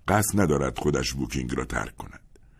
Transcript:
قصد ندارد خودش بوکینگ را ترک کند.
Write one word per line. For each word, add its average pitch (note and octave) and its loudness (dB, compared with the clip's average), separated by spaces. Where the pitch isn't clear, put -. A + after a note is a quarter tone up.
قصد G2+ 4
ندارد C#2 2
خودش C#2 0
بوکینگ B1+ -4
را B1+ -2
ترک A1 -6
کند. - -16